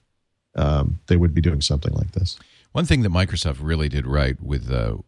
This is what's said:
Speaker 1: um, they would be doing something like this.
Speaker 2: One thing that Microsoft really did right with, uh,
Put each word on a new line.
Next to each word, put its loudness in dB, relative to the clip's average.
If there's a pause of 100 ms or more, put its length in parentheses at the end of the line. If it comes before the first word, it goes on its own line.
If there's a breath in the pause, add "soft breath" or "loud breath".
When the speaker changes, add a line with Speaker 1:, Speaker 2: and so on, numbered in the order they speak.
(560)
Speaker 1:
um, 0
they 4
would 4
be 2
doing 2
something -2
like -2
this. -2 (360 loud breath)
Speaker 2:
One 0
thing 4
that 2
Microsoft 0
really 0
did -2
right 0
with, -4
uh, -2 (100)